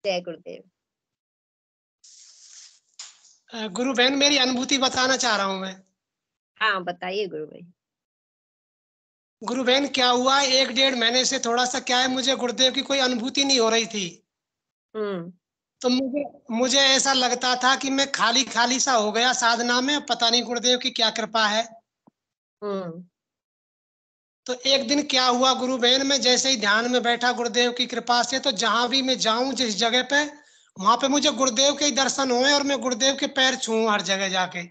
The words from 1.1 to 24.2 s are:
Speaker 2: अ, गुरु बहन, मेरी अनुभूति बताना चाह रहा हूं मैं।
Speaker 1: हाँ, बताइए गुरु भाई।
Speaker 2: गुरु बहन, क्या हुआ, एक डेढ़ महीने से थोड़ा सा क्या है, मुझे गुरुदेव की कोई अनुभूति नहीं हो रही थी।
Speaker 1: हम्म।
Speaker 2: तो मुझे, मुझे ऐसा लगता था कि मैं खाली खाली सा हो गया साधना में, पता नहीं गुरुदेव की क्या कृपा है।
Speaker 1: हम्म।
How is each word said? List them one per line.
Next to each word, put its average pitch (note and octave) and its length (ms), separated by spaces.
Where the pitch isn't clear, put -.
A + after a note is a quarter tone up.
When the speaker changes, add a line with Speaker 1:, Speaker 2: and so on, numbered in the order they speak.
Speaker 2:
अ, A3 140
गुरु B3 260
बहन, B3 200
मेरी C#4+ 240
अनुभूति C4 400
बताना B3+ 400
चाह A#3+ 180
रहा G3 100
हूं F#3+ 140
मैं। F#3+ 240
Speaker 1:
हाँ, G3+ 280
बताइए F#3 440
गुरु D#3 180
भाई। - 160
Speaker 2:
गुरु A#3+ 200
बहन, C4+ 240
क्या B3 220
हुआ, C4 320
एक C4 260
डेढ़ C4 280
महीने A#3+ 300
से C4 140
थोड़ा A#3+ 260
सा B3+ 140
क्या B3 200
है, C4 80
मुझे C4 280
गुरुदेव B3 380
की C4 80
कोई C#4 160
अनुभूति C4 480
नहीं C4+ 140
हो A3+ 100
रही A3+ 160
थी। F#3+ 420
Speaker 1:
हम्म। F#3+ 380
Speaker 2:
तो B3+ 80
मुझे, C4+ 500
मुझे B3 260
ऐसा C4+ 360
लगता B3 420
था B3+ 200
कि C4+ 140
मैं C4+ 220
खाली A#3+ 320
खाली A#3+ 360
सा C4+ 140
हो G#3+ 180
गया A#3+ 220
साधना A#3+ 480
में, C#4+ 240
पता A#3 240
नहीं A#3+ 140
गुरुदेव A#3+ 340
की - 140
क्या A3 180
कृपा A3 380
है। A3+ 340
Speaker 1:
हम्म। F3+ 440